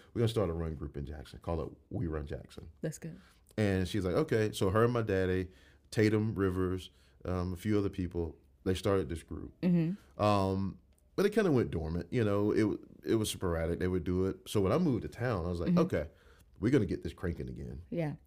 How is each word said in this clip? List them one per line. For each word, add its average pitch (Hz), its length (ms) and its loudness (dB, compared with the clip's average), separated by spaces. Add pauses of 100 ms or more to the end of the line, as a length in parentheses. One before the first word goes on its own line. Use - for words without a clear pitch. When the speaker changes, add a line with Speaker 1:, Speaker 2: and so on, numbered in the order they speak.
(140)
Speaker 1:
we're 98 60 -2
gonna 117 100 4
start 107 220 0
a - 20 -4
run 82 220 -4
group 71 200 -8
in 71 80 -6
Jackson. 69 380 -12
Call 85 220 -2
it - 60 -8 (200)
We - 160 -4
Run 78 220 -4
Jackson." - 400 -12 (160)
Speaker 2:
That's 160 160 -6
good. 165 180 -12 (400)
Speaker 1:
And 95 300 2
she's 95 180 -2
like, 90 80 0
"Okay." 113 400 0
So 101 160 0
her 107 140 4
and 120 100 2
my 120 80 0
daddy, 95 460 0 (420)
Tatum 107 460 4
Rivers, 92 560 0 (340)
um, 90 280 -2
a - 20 -6
few 104 240 -2
other 101 100 0
people, 85 460 -4 (300)
they 95 100 2
started 95 340 0
this 82 140 -8
group. - 280 -12 (120)
Speaker 2:
Mm-hmm. 175 600 0
Speaker 1:
Um, 98 540 2 (380)
but 185 100 2
it 202 60 2
kinda 208 200 4
went 117 200 2
dormant. 82 400 -4
You 120 120 2
know, 104 280 2
it 85 100 4
w-, 107 180 2 (240)
it 92 120 2
was 110 160 0
sporadic. 85 480 -2
They 90 80 0
would 92 160 0
do 92 240 2
it. - 180 -2
So - 160 0
when 95 100 4
I 131 60 4
moved 151 240 2
to - 60 -8
town, 113 360 -2
I 87 60 -2
was 87 100 -2
like, 87 100 0
Speaker 2:
Mm-hmm. 175 100 6
Speaker 1:
"Okay, 87 260 0 (540)
we're 113 120 2
gonna 127 140 4
get - 160 -4
this 73 120 -6
cranking 73 360 -4
again." 65 400 -10
Speaker 2:
Yeah. 160 220 -2 (160)